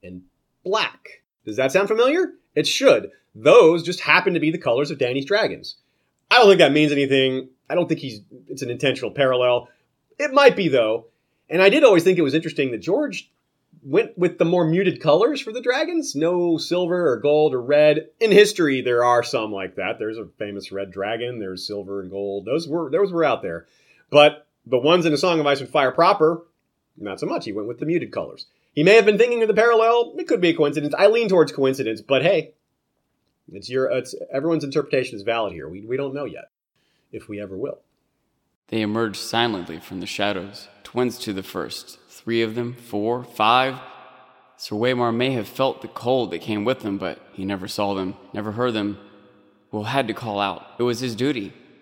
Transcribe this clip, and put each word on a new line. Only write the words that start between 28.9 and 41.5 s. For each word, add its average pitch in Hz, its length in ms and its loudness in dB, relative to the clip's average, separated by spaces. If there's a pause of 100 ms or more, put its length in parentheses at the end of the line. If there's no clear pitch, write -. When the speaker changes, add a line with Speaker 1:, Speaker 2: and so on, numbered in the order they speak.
Speaker 1:
have 214 120 8
been 208 120 2
thinking 240 240 2
of 214 60 0
the 208 60 2
parallel. 233 640 2
It 339 100 -8
could 233 120 0
be 175 100 2
a 165 60 0
coincidence. 147 400 -2
I 190 100 4
lean 226 220 2
towards 165 220 4
coincidence, 131 500 -2
but 131 220 0
hey, 170 300 0 (1000)
it's 98 200 -16
your, 131 200 0
it's, 127 240 -4 (160)
everyone's 151 340 -2
interpretation 135 520 -2
is 101 60 -14
valid 110 300 -4
here. 76 160 -14
We, 90 120 -14
we 117 160 -6
don't 135 180 -6
know 143 120 -8
yet 76 240 -16 (600)
if - 160 -16
we 101 120 -10
ever 98 160 -12
will. 113 220 -10 (920)
Speaker 2:
They 110 140 -4
emerged 107 340 -4
silently 98 600 -6
from 95 220 -14
the 90 60 -10
shadows, 101 640 -8 (140)
twins 120 380 -4
to 110 120 -8
the 95 100 -8
first. - 560 -12 (120)